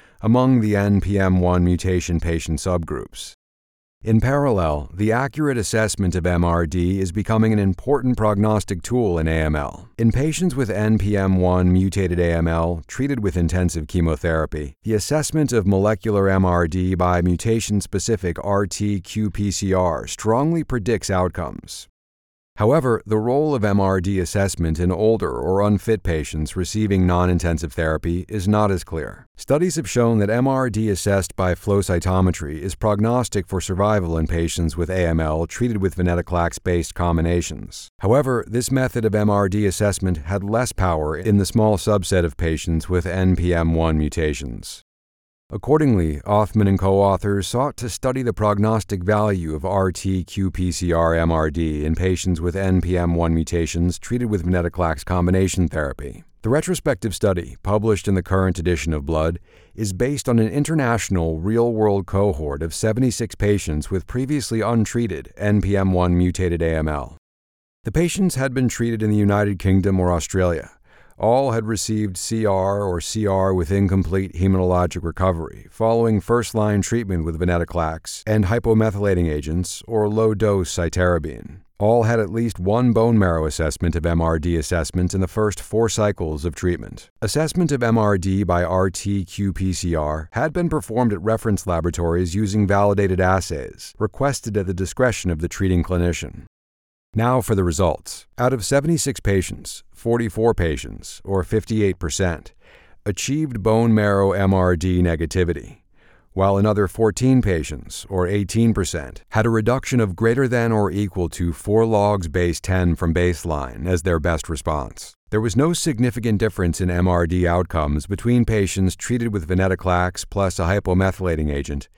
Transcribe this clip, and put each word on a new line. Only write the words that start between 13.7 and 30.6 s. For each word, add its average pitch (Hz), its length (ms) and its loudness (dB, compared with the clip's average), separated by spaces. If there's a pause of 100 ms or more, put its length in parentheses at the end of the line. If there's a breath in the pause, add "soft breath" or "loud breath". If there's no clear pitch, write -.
chemotherapy, 80 960 -2
the 110 100 -2
assessment 147 580 0
of 107 140 0
molecular 101 640 2
M 95 160 2
R 87 220 2
D 92 260 -2
by 90 280 2
mutation-specific 98 1200 -2
R 101 240 0
T 104 340 -4
Q 107 300 -4
P 101 180 -2
C 95 240 -2
R 85 320 0
strongly 147 580 0
predicts 117 460 -2
outcomes. 90 800 -4 (680)
However, 127 480 2
the 107 120 0
role 135 360 0
of 107 120 0
M 101 160 4
R 95 180 2
D 95 220 -2
assessment 82 580 0
in 87 100 2
older 101 400 2
or 76 320 0
unfit 104 420 0
patients 78 520 -4
receiving 95 500 0
non-intensive 87 680 2
therapy 85 560 -2
is 98 180 -4
not 107 240 2
as 92 140 -2
clear. 71 400 -10 (100)
Studies 160 400 0
have 151 140 -6
shown 117 300 2
that 101 100 2
M 120 180 2
R 131 220 0